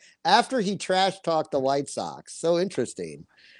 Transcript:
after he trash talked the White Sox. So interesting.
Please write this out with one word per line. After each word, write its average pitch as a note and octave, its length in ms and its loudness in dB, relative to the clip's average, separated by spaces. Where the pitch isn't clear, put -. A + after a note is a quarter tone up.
after A#3 340 4
he G3 160 0
trash F#3 460 0
talked D#3+ 300 -2
the C#3 100 0
White C#3 260 0
Sox. D#2 500 -8
So E3+ 220 2
interesting. F#2+ 680 -6